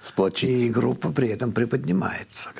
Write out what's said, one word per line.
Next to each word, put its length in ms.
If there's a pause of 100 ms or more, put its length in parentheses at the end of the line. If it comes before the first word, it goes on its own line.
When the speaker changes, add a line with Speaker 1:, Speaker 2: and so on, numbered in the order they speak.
Speaker 1:
Сплотиться. 460 (180)
Speaker 2:
И 60
группа 400
при 160
этом 240
приподнимается. 1000 (100)